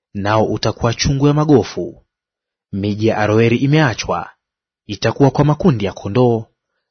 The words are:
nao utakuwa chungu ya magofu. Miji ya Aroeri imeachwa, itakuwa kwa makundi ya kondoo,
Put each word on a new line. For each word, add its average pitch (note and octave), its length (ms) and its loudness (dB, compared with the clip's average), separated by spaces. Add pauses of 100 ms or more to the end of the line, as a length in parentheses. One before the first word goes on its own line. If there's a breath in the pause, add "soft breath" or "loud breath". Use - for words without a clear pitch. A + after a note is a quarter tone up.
(140)
nao G#2 300 0
utakuwa A2+ 500 -4
chungu C#3 320 -2
ya D3 80 2
magofu. D3 680 0 (680)
Miji G#2 340 -2
ya G#2 120 0
Aroeri A2 380 2
imeachwa, C3+ 760 -2 (560)
itakuwa A2+ 440 0
kwa - 140 2
makundi D3 400 0
ya - 80 -4
kondoo, A2+ 520 0 (460)